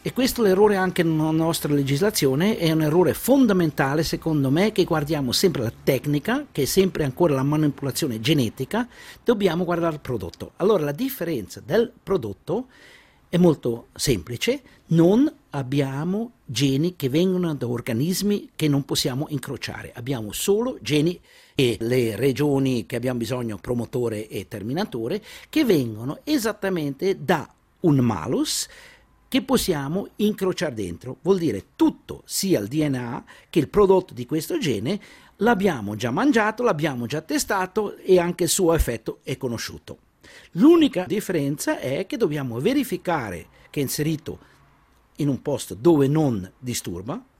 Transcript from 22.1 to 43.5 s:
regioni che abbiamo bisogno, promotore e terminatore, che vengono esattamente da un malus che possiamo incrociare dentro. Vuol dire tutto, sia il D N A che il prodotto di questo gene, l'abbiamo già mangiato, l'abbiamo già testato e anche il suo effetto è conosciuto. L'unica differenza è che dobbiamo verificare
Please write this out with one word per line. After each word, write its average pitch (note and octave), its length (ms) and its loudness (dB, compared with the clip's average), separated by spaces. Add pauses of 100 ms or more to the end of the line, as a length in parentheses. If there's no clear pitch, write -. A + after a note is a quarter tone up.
regioni C3+ 680 0
che - 120 -8
abbiamo B2 220 -4
bisogno, A#2 380 -4
promotore A#2 720 -4
e G#2+ 200 -10
terminatore, C3 760 -6 (260)
che D4+ 160 0
vengono B2+ 600 0
esattamente F#3+ 1000 -2
da D3 240 0 (320)
un D3+ 200 6
malus B2 680 -2 (580)
che - 160 -2
possiamo F3+ 720 -2
incrociare F#3+ 580 -2
dentro. G#2 480 -8
Vuol F#3+ 160 2
dire B2 360 -2
tutto, - 500 -2
sia E3+ 360 0
il G2+ 80 -6
D D3+ 200 -2
N C3+ 60 -2
A B2 300 -8 (260)
che - 80 0
il C#3 100 0
prodotto F#3+ 460 2
di A#2+ 120 -10
questo - 320 -4
gene, D3+ 420 -2 (360)
l'abbiamo F3+ 600 0
già A#2 160 -4
mangiato, A3 500 2
l'abbiamo D3 440 -2
già C#3+ 140 -4
testato G#3 760 -4
e F#3 240 4
anche F3 240 -2
il D#3+ 60 0
suo E3+ 240 4
effetto C#3 500 -2
è C#3 120 -6
conosciuto. - 600 -8 (540)
L'unica C4 520 6
differenza F3 720 -2
è D3 280 -4
che D4 100 -8
dobbiamo D3 420 -2
verificare E3 880 -2 (240)